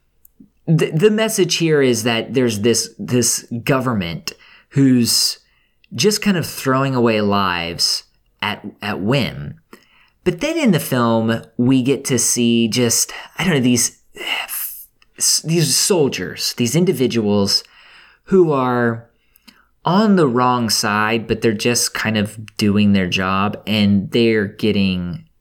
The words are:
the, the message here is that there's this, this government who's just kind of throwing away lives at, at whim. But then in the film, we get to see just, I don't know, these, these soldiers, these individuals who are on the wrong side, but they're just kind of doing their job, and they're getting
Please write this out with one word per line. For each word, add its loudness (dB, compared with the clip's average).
the, 2
the 4
message 0
here 2
is 2
that -2
there's 0
this, 0
this -2
government -2
who's 2
just 0
kind 2
of -2
throwing -2
away 2
lives -2
at, -6
at -6
whim. -4
But -2
then -2
in 2
the 2
film, 0
we 2
get 0
to 0
see 2
just, -2
I -4
don't 0
know, 2
these, 0
these 0
soldiers, -2
these -2
individuals 0
who 4
are 0
on 4
the 4
wrong 0
side, -2
but -2
they're 2
just -2
kind -2
of -6
doing 4
their 2
job, -2
and 0
they're 2
getting -2